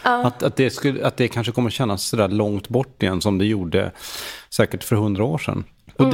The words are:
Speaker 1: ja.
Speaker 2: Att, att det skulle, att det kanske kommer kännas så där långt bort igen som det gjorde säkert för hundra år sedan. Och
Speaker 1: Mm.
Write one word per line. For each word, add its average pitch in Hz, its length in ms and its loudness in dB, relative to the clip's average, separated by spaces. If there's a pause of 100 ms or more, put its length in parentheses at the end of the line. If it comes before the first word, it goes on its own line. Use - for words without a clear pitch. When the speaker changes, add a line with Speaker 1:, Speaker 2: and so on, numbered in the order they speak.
Speaker 1:
ja. 247 200 2
Speaker 2:
Att, 254 180 0
att 147 140 0
det 131 140 4
skulle, - 360 -2
att 123 100 0
det 120 120 2
kanske 117 240 -4
kommer 120 180 0
kännas 104 340 -2
så - 120 -4
där 104 120 4
långt 104 400 -2
bort 127 340 -2
igen 185 180 2
som 101 180 2
det 95 80 4
gjorde 95 440 0 (600)
säkert - 340 0
för 117 120 0
hundra 104 280 0
år 147 140 -2
sedan. - 260 -4 (300)
Och - 100 -4
Speaker 1:
Mm. 262 80 4